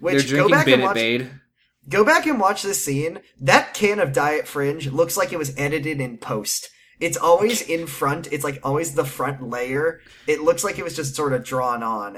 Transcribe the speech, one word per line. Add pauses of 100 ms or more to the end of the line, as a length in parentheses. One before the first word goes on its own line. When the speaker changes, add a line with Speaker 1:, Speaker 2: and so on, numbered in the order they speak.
Speaker 1:
which
Speaker 2:
they're
Speaker 1:
go
Speaker 2:
drinking
Speaker 1:
back
and
Speaker 2:
Minute
Speaker 1:
watch
Speaker 2:
Maid. (580)
Speaker 1:
Go
back
and
watch
this
scene. (200)
That
can
of
Diet
Fringe
looks
like
it
was
edited
in
post. (300)
It's
always
in
front.
It's,
like,
always
the
front
layer. (260)
It
looks
like
it
was
just
sort
of
drawn
on.